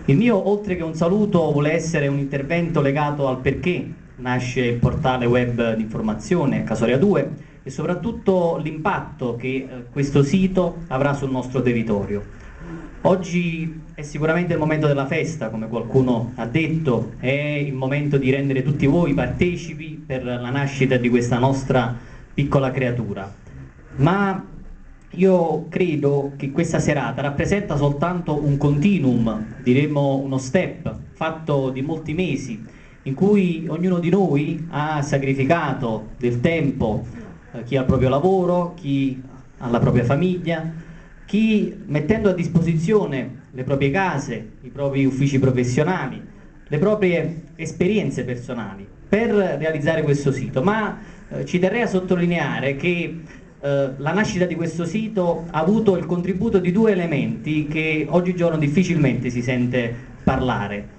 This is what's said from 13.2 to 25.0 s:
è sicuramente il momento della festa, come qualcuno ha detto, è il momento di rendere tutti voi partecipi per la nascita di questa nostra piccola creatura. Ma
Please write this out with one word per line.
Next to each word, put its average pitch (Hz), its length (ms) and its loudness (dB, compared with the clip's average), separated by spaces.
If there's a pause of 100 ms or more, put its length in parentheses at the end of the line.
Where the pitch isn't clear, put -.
è 151 80 -12
sicuramente 160 500 0
il 156 60 0
momento 151 260 2
della 139 220 2
festa, 156 420 -2
come 110 180 -6
qualcuno 117 680 2
ha 113 100 -6
detto, 156 720 0
è 123 120 -2
il 143 440 -2
momento 139 440 0
di 127 120 2
rendere 135 320 2
tutti - 240 0
voi 143 300 4
partecipi 156 920 -2
per 131 180 -6
la 120 280 -6
nascita 135 460 2
di 120 120 2
questa 120 300 2
nostra 127 560 2 (360)
piccola 139 380 2
creatura. 110 640 -4 (640)
Ma 190 500 2 (640)